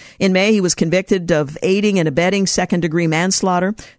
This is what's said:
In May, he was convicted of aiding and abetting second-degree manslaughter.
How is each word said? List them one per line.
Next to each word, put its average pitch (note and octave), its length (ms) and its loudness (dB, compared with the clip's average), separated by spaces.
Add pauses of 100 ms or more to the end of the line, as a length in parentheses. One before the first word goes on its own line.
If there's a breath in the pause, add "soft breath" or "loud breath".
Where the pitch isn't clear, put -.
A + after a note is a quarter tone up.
(180 loud breath)
In F#3+ 140 2
May, G3 200 2
he G#3+ 80 2
was F3+ 140 0
convicted F3+ 560 0
of D3+ 320 0
aiding G3 380 2
and D#3+ 80 0
abetting F3+ 400 0
second-degree F3 580 0
manslaughter. F3+ 640 0 (260 loud breath)